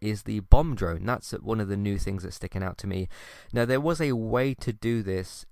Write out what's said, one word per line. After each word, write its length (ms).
is 220
the 160
bomb 380
drone. 280
That's 280
one 280
of 60
the 100
new 220
things 240
that's 140
sticking 260
out 160
to 80
me. 220
Now, 120
there 160
was 200
a 120
way 420
to 180
do 300
this 500